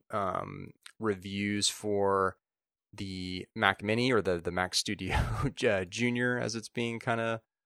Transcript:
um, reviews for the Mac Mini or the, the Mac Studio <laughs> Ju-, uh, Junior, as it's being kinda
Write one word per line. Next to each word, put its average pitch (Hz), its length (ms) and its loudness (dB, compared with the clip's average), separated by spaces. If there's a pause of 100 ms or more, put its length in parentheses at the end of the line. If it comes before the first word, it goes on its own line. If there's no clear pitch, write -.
um, 95 600 -4 (280)
reviews 101 680 0
for 98 680 2 (560)
the 92 600 -6
Mac 101 300 4
Mini 120 280 2
or 104 120 4
the, 90 160 2
the 87 100 -4
Mac 90 240 -2
Studio 92 460 -2 (180)
<laughs> 135 180 -2
Ju-, 123 140 2
uh, 95 160 2
Junior, 120 540 0
as 117 160 -2
it's 110 140 -8
being 117 300 -4
kinda 113 420 0 (240)